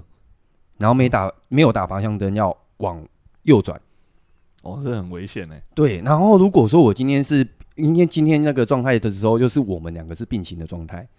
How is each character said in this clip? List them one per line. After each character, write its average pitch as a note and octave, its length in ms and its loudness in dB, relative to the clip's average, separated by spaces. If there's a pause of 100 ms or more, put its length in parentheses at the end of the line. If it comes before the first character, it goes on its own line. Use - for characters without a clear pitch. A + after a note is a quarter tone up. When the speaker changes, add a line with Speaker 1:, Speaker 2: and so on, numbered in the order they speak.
(760)
Speaker 1:
然 G#2 100 -2
后 A#2 60 4
没 B2+ 160 2
打， G2 220 -2 (160)
没 C#3 160 2
有 C#3+ 100 4
打 F#2 140 -4
方 F#2+ 120 -6
向 G#2+ 200 -4
灯， G2 160 -4
要 G2+ 200 -2 (220)
往 F2 260 -8 (400)
右 C3+ 160 6
转。 - 220 -6 (800)
Speaker 2:
哦， F#2 220 -14
这 B2 120 -6
很 F2+ 140 -8
危 F2+ 160 -12
险 G2 200 -12
欸。 D#2 180 -20 (100)
Speaker 1:
对， A#2+ 280 0
然 D3 180 2
后 G3+ 180 6
如 F#3 100 6
果 D#3 200 4
说 D3+ 120 4
我 A#2 140 6
今 B2+ 140 -4
天 C#3 160 0
是， C3+ 200 2 (320)
今 D#3 160 -2
天， E3+ 160 2
今 D#3 160 -2
天 D#3 200 2
那 D3+ 100 0
个 B2+ 100 0
状 B2 200 0
态 B2+ 160 0
的 G#2+ 120 -4
时 G2 140 -4
候， A2+ 140 2
就 B2 100 2
是 D3+ 100 -2
我 G2 200 -4
们 E2 120 -12
两 E2 140 -14
个 E2 80 -14
是 F#2+ 100 -12
并 G#2+ 200 -8
行 E2+ 160 -14
的 D#2+ 80 -12
状 E2+ 180 -14
态， F2 220 -16 (120)